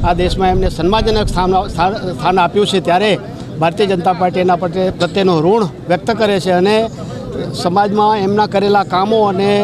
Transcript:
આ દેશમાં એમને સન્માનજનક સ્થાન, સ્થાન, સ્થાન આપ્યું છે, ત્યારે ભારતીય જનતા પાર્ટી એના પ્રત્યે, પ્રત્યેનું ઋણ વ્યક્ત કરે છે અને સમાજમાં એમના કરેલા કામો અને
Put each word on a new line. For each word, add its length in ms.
આ 60
દેશમાં 400
એમને 140
સન્માનજનક 500
સ્થાન, 220
સ્થાન, 180
સ્થાન 280
આપ્યું 280
છે, 80
ત્યારે 320
ભારતીય 360
જનતા 240
પાર્ટી 260
એના 160
પ્રત્યે, 280
પ્રત્યેનું 460
ઋણ 180
વ્યક્ત 200
કરે 240
છે 160
અને 160
સમાજમાં 680
એમના 280
કરેલા 400
કામો 240
અને 220